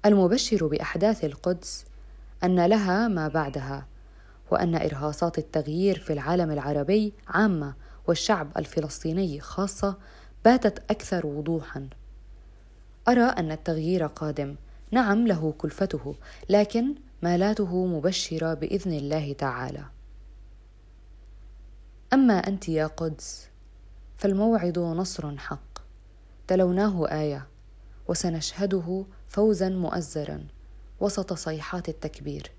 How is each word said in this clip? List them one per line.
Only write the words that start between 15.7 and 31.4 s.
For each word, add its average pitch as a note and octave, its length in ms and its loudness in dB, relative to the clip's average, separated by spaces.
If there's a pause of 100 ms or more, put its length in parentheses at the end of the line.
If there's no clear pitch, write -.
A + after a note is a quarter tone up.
لكن A3 460 4 (280)
مالاته F#3 640 2
مبشرة E3 680 -2
بإذن F3+ 380 -4
الله D3 400 -2
تعالى. B2+ 520 -6 (2250)
أما B3+ 220 6
أنت F#3+ 340 0
يا D#3 180 2
قدس، - 640 -8 (680)
فالموعد G3 640 2
نصر E3 580 -2
حق، - 420 -12 (680)
تلوناه F#3 600 2
آية، D3 400 -2 (640)
وسنشهده F3+ 960 -2 (240)
فوزا G3+ 400 2
مؤزرا D3+ 760 -4 (560)
وسط G3 320 -2
صيحات D#3+ 560 -6